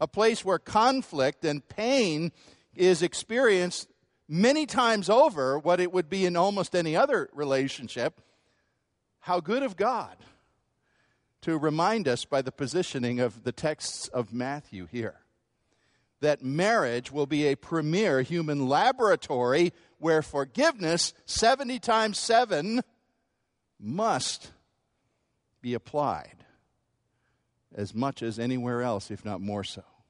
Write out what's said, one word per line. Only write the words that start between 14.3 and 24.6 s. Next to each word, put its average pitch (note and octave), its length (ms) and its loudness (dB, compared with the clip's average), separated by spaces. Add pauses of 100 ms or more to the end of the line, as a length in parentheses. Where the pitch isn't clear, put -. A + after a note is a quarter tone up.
Matthew B2 580 -8
here A2+ 300 -8 (1000)
that D3 240 0
marriage C#3+ 680 0
will C#3+ 140 -2
be D3 220 0
a C#3 80 2
premier D#3+ 680 0
human D3+ 460 -2
laboratory F3 1040 2 (260)
where D#3+ 220 2
forgiveness E3+ 920 0 (120)
seventy B3+ 540 0
times A3 380 0
seven A3+ 640 0 (1000)
must D3+ 720 -4 (1120)